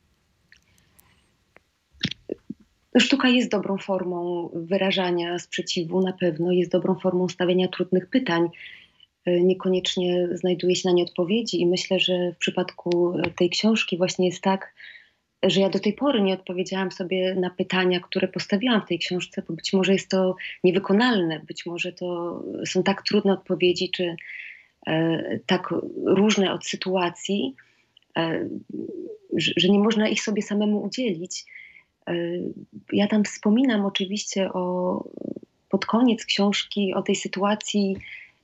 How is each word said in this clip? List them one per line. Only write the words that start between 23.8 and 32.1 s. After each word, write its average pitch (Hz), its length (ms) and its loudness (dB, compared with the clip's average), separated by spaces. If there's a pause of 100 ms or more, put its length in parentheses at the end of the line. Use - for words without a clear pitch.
czy, 170 260 -4 (720)
e, 165 600 0
tak 180 280 0 (320)
różne 196 460 4
od 165 140 -8
sytuacji, 190 880 -4 (600)
e, 165 320 -2 (880)
że, 160 200 0
że 185 120 4
nie 202 100 6
można 214 300 2
ich - 140 -2
sobie 214 200 -2
samemu 208 400 0
udzielić. 196 600 -4 (640)
E, 175 60 -2 (760)